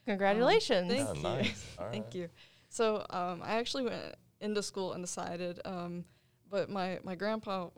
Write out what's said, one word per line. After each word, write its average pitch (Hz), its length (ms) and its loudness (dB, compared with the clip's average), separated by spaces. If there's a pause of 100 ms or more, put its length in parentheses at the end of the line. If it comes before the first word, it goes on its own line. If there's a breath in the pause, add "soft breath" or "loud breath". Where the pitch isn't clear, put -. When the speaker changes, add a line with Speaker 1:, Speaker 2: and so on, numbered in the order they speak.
Speaker 1:
Um, 220 60 0
Speaker 2:
Congratulations. 220 800 6
Speaker 1:
thank 277 160 2
Speaker 3:
Oh, 175 60 -2
Speaker 1:
you. 73 80 -2
Speaker 3:
nice. - 500 0
Speaker 1:
<laughs> - 60 -12
Speaker 3:
All 95 120 -6
Speaker 1:
Thank 202 160 -4
Speaker 3:
right. - 80 -12
Speaker 1:
you. 175 140 -6 (400 soft breath)
So, 214 420 2
um, 180 320 -2
I 185 120 -2
actually 240 300 0
went 185 300 -4 (260)
into 208 220 0
school 185 300 -4
undecided, 175 720 -6
um, 175 400 -6 (460)
but 185 200 0
my, 185 320 -2
my 185 140 -6
grandpa 202 600 -4